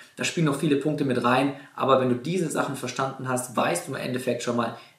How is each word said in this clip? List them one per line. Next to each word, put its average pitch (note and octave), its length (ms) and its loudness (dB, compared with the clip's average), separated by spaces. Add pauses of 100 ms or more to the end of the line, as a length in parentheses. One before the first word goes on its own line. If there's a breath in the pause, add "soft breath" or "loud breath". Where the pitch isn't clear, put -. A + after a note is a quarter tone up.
(160 loud breath)
Da - 80 -4
spielen E3 220 2
noch C#3 120 2
viele D3 180 2
Punkte D3+ 280 0
mit A#2+ 200 0
rein, C3+ 300 4 (200 loud breath)
aber B2+ 260 4
wenn B2+ 80 2
du A#2+ 80 2
diese D#3+ 320 -2
Sachen C#3+ 280 -2
verstanden C3 520 -4
hast, B2 280 -2
weißt - 320 0
du C3+ 40 -6
im C#3 40 -4
Endeffekt B2 460 -2
schon A#2+ 140 0
mal, A#2 200 -2 (220 loud breath)